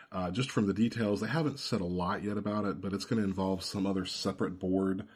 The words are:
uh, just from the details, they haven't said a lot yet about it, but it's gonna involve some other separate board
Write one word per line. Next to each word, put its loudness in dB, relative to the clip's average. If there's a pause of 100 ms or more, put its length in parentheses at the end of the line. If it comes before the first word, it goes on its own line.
(100)
uh, -2
just 0
from 2
the 2
details, 2
they -2
haven't 0
said -2
a -2
lot 0
yet -2
about 0
it, -2
but -4
it's -4
gonna 0
involve 0
some -2
other 0
separate -2
board 2